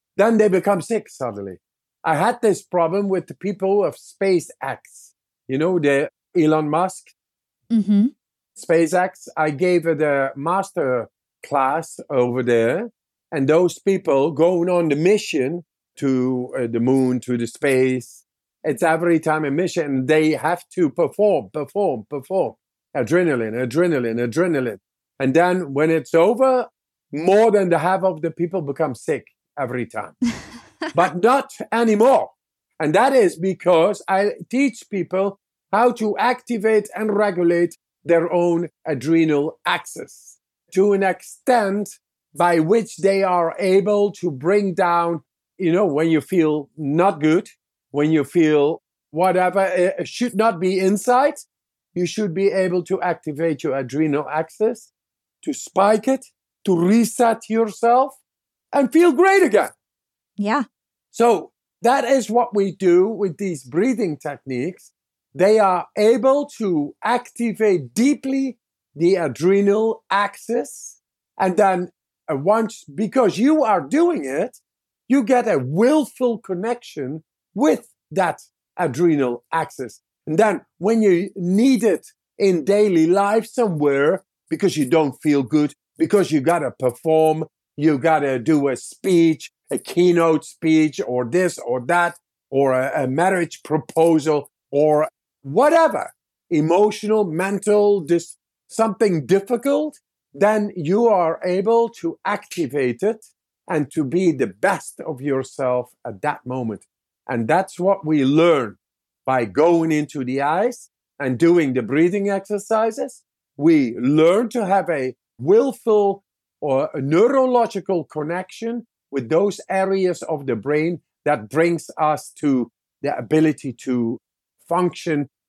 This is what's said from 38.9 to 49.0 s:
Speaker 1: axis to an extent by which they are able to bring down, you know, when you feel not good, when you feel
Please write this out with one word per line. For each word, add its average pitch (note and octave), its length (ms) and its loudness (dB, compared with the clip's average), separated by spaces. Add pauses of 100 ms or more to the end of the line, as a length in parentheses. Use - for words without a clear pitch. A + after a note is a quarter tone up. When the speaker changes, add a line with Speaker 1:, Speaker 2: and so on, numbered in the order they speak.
Speaker 1:
axis - 720 -8 (340)
to G3+ 200 2
an G3 100 0
extent G3+ 880 -2 (440)
by F3 240 2
which F#3+ 400 0
they G3 240 2
are F3 360 0
able G3 540 2
to F3 180 -6
bring F#3 440 0
down, E3+ 480 0 (360)
you E3+ 140 0
know, F#3+ 140 2
when D#3 220 0
you D#3 120 2
feel D3+ 560 -2
not D#3 440 0
good, D#3 280 0 (420)
when D3+ 220 0
you D3 120 2
feel D3+ 580 2 (280)